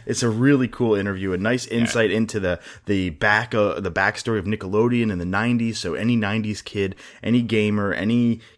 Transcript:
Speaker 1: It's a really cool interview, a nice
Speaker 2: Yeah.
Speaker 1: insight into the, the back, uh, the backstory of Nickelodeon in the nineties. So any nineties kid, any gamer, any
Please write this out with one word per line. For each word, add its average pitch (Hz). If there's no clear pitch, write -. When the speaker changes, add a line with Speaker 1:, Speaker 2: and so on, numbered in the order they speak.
Speaker 1:
It's 117
a 120
really 127
cool 113
interview, 98
a 90
nice 117
Speaker 2:
Yeah. 117
Speaker 1:
insight 117
into 107
the, 90
the 95
back, 107
uh, 104
the 95
backstory 104
of 92
Nickelodeon 110
in 92
the 87
nineties. 113
So 85
any 113
nineties 107
kid, 98
any 120
gamer, 104
any 117